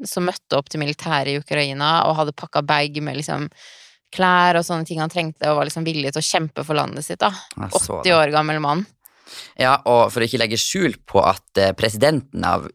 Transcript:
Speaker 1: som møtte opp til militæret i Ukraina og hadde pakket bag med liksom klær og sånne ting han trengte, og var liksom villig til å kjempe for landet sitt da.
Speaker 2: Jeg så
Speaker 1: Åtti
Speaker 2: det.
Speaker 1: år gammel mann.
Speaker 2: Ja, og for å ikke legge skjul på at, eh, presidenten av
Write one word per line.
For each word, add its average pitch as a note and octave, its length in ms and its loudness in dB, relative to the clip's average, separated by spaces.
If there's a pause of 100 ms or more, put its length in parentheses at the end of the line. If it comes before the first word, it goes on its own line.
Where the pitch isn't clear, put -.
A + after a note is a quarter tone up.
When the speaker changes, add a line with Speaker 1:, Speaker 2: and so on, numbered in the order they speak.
Speaker 1:
som F3+ 220 -4
møtte - 320 -4
opp C#3+ 100 -4
til D#3 140 -6
militæret D3 480 -2
i C#3+ 80 -2
Ukraina D3 720 0
og D#3 80 2
hadde D3+ 180 -2
pakket D3+ 320 -4
bag D3 340 0
med C#3+ 220 -6
liksom D3 260 -6 (640)
klær F3+ 460 4
og E3+ 80 0
sånne E3 180 -4
ting D#3+ 160 -6
han D#3 80 -2
trengte, D#3+ 400 -4
og D3+ 100 2
var C#3+ 120 0
liksom E3 160 -6
villig D3+ 260 -2
til D#3 80 -4
å D#3 60 -4
kjempe D#3+ 400 -2
for D#3 80 -4
landet C#3+ 300 -4
sitt F3 160 -10
da. G#3 100 2
Speaker 2:
Jeg - 400 -12
så - 300 -2
Speaker 1:
Åtti F3+ 100 0
Speaker 2:
det. E3+ 80 6
Speaker 1:
år D3 160 2
gammel D3+ 260 0
mann. D3+ 240 0 (720)
Speaker 2:
Ja, C3 300 4
og A#2 260 6
for A#2+ 80 -2
å A2+ 80 2
ikke B2+ 140 -2
legge A2+ 180 0
skjul F3 320 -2 (140)
på - 180 4
at, F#2 160 2 (160)
eh, G2 160 4
presidenten A2 720 0
av F2 300 0